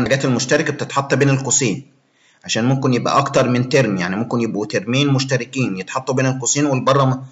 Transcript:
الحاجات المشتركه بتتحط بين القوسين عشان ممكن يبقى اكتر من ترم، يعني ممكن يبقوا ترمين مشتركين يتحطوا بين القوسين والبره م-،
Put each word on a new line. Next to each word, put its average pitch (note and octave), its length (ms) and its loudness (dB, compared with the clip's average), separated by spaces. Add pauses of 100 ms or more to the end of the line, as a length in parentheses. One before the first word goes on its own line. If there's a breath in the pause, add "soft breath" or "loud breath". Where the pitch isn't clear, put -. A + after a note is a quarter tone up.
الحاجات B2 240 0
المشتركه C#3 480 0
بتتحط C3+ 400 -4
بين C#3 160 4
القوسين C3 560 0 (580 soft breath)
عشان A2+ 220 -2
ممكن C3+ 280 2
يبقى A#2 240 0
اكتر C3+ 320 2
من B2 200 0
ترم، A2+ 280 2
يعني F2+ 180 -4
ممكن A#2+ 260 -2
يبقوا G#2+ 240 -4
ترمين A#2 420 -2
مشتركين B2+ 720 -2
يتحطوا B2+ 380 -6
بين C3 100 0
القوسين C3 400 0
والبره C3+ 380 2
م-، C3 280 0